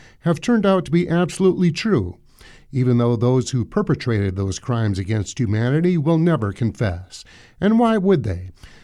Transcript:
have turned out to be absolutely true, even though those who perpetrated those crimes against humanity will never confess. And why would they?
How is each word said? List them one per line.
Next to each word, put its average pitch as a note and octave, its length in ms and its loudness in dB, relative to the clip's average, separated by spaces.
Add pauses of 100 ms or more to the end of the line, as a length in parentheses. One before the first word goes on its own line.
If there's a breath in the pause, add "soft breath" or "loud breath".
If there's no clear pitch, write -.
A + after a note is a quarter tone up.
(200 loud breath)
have E3 200 -2
turned A3+ 240 2
out F#3+ 200 2
to C3 80 -12
be F3 160 2
absolutely F3 640 2
true, A#2 440 -2 (540 soft breath)
even B2 280 2
though A#2+ 180 2
those B2 340 0
who A#2+ 140 -2
perpetrated A2+ 720 -2
those G2 240 -4
crimes A2 400 -2
against G2+ 400 -4
humanity B2+ 580 0
will D#3+ 200 2
never D3 340 0
confess. G2 720 -4 (360 loud breath)
And G#3+ 180 2
why A3+ 180 4
would F#3 260 2
they? F#2 280 -6 (340 soft breath)